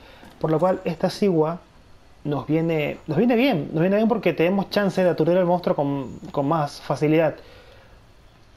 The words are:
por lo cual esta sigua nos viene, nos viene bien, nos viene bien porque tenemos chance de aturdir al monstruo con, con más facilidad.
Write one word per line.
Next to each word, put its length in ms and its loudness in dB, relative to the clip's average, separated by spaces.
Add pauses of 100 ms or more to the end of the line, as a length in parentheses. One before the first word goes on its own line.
(420)
por 100 0
lo 80 2
cual 240 0
esta 260 -2
sigua 500 0 (680)
nos 220 -4
viene, 500 0 (100)
nos 100 -4
viene 200 4
bien, 340 0
nos 80 -2
viene 160 2
bien 140 2
porque 240 0
tenemos 360 0
chance 320 0
de 80 4
aturdir 280 2
al 80 2
monstruo 280 0
con, 360 -4 (240)
con 160 0
más 320 -2
facilidad. 540 2 (1200)